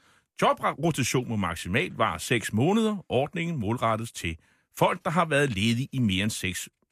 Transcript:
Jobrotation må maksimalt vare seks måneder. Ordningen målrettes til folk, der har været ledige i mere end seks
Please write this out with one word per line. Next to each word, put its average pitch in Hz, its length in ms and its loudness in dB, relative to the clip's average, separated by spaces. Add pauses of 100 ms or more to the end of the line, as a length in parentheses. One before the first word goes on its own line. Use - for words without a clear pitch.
(420)
Jobrotation 160 840 0
må 113 80 -2
maksimalt 95 640 -2
vare 101 220 0
seks - 320 -2
måneder. 202 560 2
Ordningen 160 520 -2
målrettes 113 520 -2
til 82 240 -6 (420)
folk, 185 260 2
der 185 60 -2
har 170 140 2
været 143 300 2
ledige 117 380 2
i 135 60 -2
mere 98 240 2
end 107 80 0
seks - 380 -6 (240)